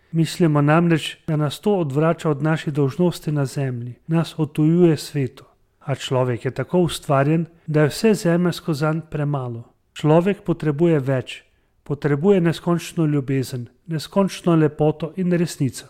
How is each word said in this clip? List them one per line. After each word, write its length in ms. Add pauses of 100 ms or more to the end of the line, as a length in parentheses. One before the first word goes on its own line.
(140)
Mislimo 480
namreč, 560 (100)
da 80
nas 240
to 180
odvrača 520
od 140
naših 300
dolžnosti 580
na 140
zemlji, 480 (140)
nas 320
odtujuje 580
svetu. 480 (340)
A 160
človek 500
je 60
tako 280
ustvarjen, 680 (220)
da 140
je 60
vse 260
zemeljsko 600
zanj 260 (100)
premalo. 540 (300)
Človek 480
potrebuje 580
več, 440 (400)
potrebuje 580
neskončno 640
ljubezen, 640 (200)
neskončno 680
lepoto 600
in 160
resnico. 580